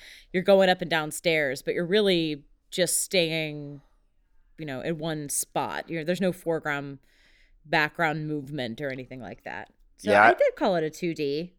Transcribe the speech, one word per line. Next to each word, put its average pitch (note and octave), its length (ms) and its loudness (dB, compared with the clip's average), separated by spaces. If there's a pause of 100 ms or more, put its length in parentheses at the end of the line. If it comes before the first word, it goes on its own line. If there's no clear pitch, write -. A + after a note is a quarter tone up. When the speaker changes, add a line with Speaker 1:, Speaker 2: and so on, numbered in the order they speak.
(320)
Speaker 1:
You're F3+ 100 0
going F#3+ 260 8
up F3+ 140 2
and E3 80 -6
down D#3 220 0
stairs, D3+ 500 0
but - 120 -4
you're E3+ 120 -2
really E3+ 560 2 (300)
just F3 280 0
staying, D3+ 800 -2 (800)
you D#3+ 80 -10
know, C3 140 -8
in D#3+ 180 -4
one D3+ 300 -6
spot. A2 600 -4
You're, E3 160 -6
there's F3 160 -2
no F#3 120 2
foreground, C#3+ 640 -4 (680)
background D#3 600 0
movement C#3 540 -6
or C#3+ 100 -6
anything C3 300 -12
like G#2 240 -14
that. - 240 -12 (300)
So - 120 -2
Speaker 2:
Yeah, G3+ 140 8
Speaker 1:
I A3+ 60 10
Speaker 2:
I - 40 6
Speaker 1:
did C5+ 220 0
call A3 180 0
it E3 80 0
a D#3 80 -4
two E3 240 -6
D. D3+ 440 -4